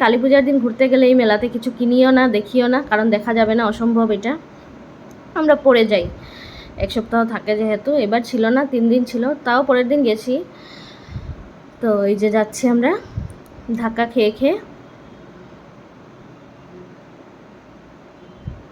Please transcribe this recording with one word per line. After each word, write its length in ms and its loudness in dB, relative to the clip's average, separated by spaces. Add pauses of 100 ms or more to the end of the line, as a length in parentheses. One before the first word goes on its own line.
কালী 200 4
পূজার 260 4
দিন 140 2
ঘুরতে 300 0
গেলে 180 4
এই 100 6
মেলাতে 340 2
কিছু 240 -6
কিনিও 400 4
না, 60 4 (120)
দেখিও 380 0
না, 40 2 (120)
কারণ 240 2
দেখা 240 -2
যাবে 200 2
না, 120 0
অসম্ভব 460 0
এটা। 160 -4 (1080)
আমরা 160 4 (100)
পড়ে 180 4 (100)
যাই, 120 2 (800)
এক 120 -4
সপ্তাহ 240 -2 (120)
থাকে 280 -4
যেহেতু। 300 -2 (140)
এবার 160 0 (100)
ছিল 140 0 (120)
না, 60 2 (100)
তিন 200 0
দিন 180 2
ছিল, 140 -4 (220)
তাও 220 2
পরের 240 2
দিন 160 2
গেছি। 260 -2 (1500)
তো 80 -2 (220)
এই 120 0
যে 140 2
যাচ্ছি 260 -4 (120)
আমরা 160 2 (920)
ধাক্কা 320 -2
খেয়ে 260 2
খেয়ে। 180 0 (4000)